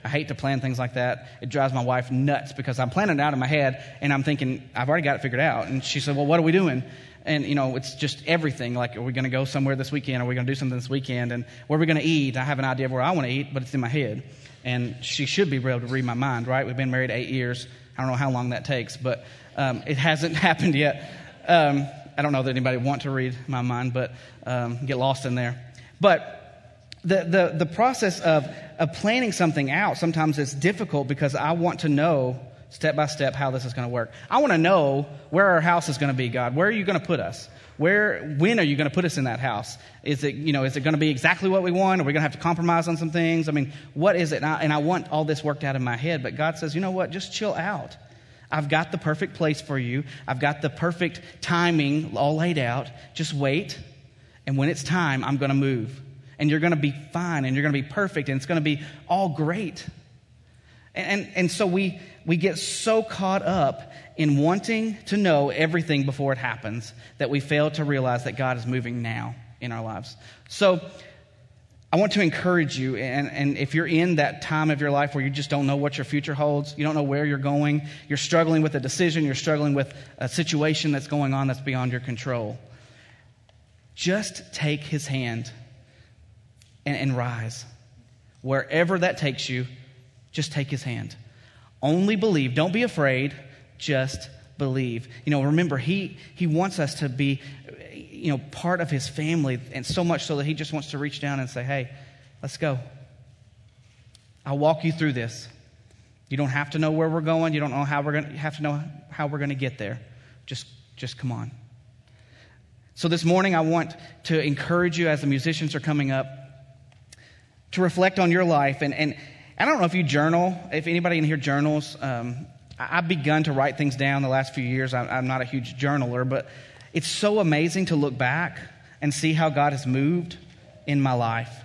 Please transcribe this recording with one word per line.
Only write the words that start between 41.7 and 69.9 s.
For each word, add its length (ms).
want? 300
Are 20
we 100
gonna 80
have 120
to 40
compromise 500
on 100
some 120
things? 400
I 20
mean, 220
what 220
is 160
it? 60
And 80
I, 160
and 100
I 60
want 340
all 140
this 180
worked 200
out 120
in 80
my 140
head, 260
but 140
God 200
says, 180
"You 60
know 100
what? 180
Just 240
chill 200
out. 440
I've 180
got 220
the 60
perfect 360
place 260
for 180
you. 260
I've 120
got 220
the 80
perfect 520
timing 760
all 200
laid 220
out. 300
Just 180
wait. 460
And 120
when 120
it's 140
time, 400
I'm 140
gonna 180
move. 440
And 100
you're 100
gonna 160
be 200
fine, 340
and 100
you're 80
gonna 100
be 100
perfect, 460
and 80
it's 80
gonna 160
be 180
all 200
great." 560
And, 260
and, 140
and 160
so 160
we, 320
we 100
get 220
so 460
caught 400
up 480
in 200
wanting 680
to 120
know 320
everything 560
before 280
it 40
happens 560
that 120
we 100
fail 320
to 120
realize 420
that 120
God 200
is 80
moving 360
now 340
in 100
our 120
lives. 320